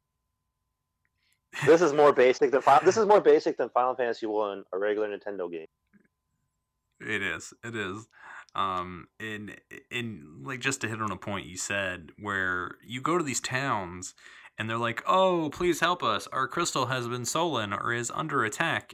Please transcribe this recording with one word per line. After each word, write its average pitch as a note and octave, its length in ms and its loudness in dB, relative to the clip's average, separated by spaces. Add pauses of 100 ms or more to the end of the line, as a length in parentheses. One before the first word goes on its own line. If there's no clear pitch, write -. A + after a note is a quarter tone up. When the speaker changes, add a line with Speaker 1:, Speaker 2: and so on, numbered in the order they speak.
(1700)
Speaker 1:
This E3 160 8
is D3 120 4
more D3 200 8
basic B2+ 380 6
than C3 100 2
Fi-, C#3+ 180 6
this F#3 180 4
is A3 80 2
more G3+ 160 6
basic D3+ 360 4
than A#2+ 120 -2
Final B2+ 260 0
Fantasy A#2+ 300 -2
One, G#2 380 -2 (100)
a F#2 40 -4
regular G#2 300 0
Nintendo G2 440 -8
game. E2 160 -10 (1300)
Speaker 2:
It G#2+ 220 -6
is. F2 320 -6 (100)
It A#2 120 -12
is. G#2 320 -8 (480)
Um, F2+ 520 -6 (120)
in, G#2+ 360 -10 (340)
in, A2 540 -10
like, C3+ 160 -10
just C3+ 220 -2
to A2+ 60 -6
hit A2 140 -6
on G#2+ 100 -4
a F2+ 60 -6
point F#2+ 300 -8
you F2+ 100 -14
said, F2+ 640 -6
where F#2+ 680 -4
you B2+ 160 -10
go D#3 160 2
to E3+ 60 2
these B2+ 180 -2
towns G#2 720 -4 (440)
and A2 120 -4
they're A2+ 80 -2
like, A#2 300 -2
"Oh, F3+ 440 4
please F3 280 0
help E3 240 0
us. G#2+ 240 0
Our C3 200 -2
crystal - 380 -2
has B2 220 -4
been A#2+ 180 -4
stolen C3 480 0
or - 200 -4
is A#2+ 200 -4
under D3 300 -2
attack. A#2 500 -2